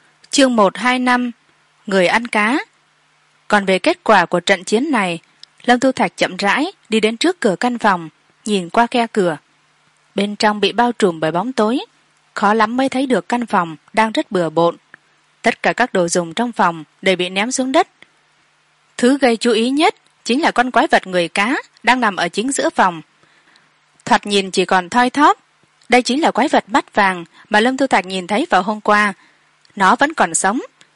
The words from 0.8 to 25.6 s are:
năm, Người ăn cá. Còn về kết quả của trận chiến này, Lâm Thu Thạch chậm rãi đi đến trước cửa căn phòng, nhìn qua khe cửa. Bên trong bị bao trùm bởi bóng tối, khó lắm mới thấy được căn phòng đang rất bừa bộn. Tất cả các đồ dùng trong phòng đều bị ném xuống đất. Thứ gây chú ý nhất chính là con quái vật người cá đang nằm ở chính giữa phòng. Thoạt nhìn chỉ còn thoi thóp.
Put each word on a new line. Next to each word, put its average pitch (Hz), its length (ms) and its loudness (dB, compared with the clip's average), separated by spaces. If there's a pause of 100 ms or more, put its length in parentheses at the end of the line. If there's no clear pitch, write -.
năm, 247 320 0 (540)
Người 190 220 2
ăn 233 200 0
cá. 226 300 0 (920)
Còn 202 180 2
về 185 140 2
kết - 240 -2
quả 190 220 4
của 180 140 -2
trận 185 240 -2
chiến 262 280 -2
này, 185 280 -2 (440)
Lâm 240 160 2
Thu 262 120 2
Thạch 214 260 -2
chậm 175 200 -4
rãi 208 340 -2 (180)
đi 220 100 0
đến 220 180 0
trước 349 220 -2
cửa 190 200 0
căn 240 180 -2
phòng, 180 320 0 (360)
nhìn 190 240 -2
qua 233 220 2
khe 233 220 0
cửa. 175 240 0 (760)
Bên 202 200 -4
trong 208 240 0
bị 190 120 0
bao 240 200 0
trùm 175 280 0
bởi 156 120 -2
bóng 208 220 -4
tối, 233 320 -2 (480)
khó 208 200 2
lắm 220 240 0
mới 269 120 0
thấy 262 160 -4
được 254 240 -2
căn 240 160 -4
phòng 170 300 -2 (180)
đang 220 180 0
rất 302 200 -4
bừa 175 180 -2
bộn. 165 280 0 (640)
Tất - 220 -2
cả 180 100 2
các 247 200 -2
đồ 175 140 2
dùng 170 260 -4
trong 240 180 -4
phòng 170 320 -2 (180)
đều 190 140 0
bị 180 140 -4
ném 202 220 -4
xuống 262 200 -4
đất. 330 160 2 (1080)
Thứ 262 200 2
gây 240 200 2
chú 240 140 -2
ý 226 180 0
nhất 320 260 0 (280)
chính 254 180 -2
là 320 100 0
con 240 200 0
quái 269 160 2
vật 202 200 0
người 180 200 -2
cá 220 280 -2 (280)
đang 254 160 0
nằm 208 160 0
ở 175 140 -2
chính 233 220 -4
giữa 294 180 -2
phòng. 180 320 0 (1040)
Thoạt 214 200 2
nhìn 196 260 -2
chỉ 185 140 0
còn 180 240 0
thoi 247 200 2
thóp. 311 280 2 (520)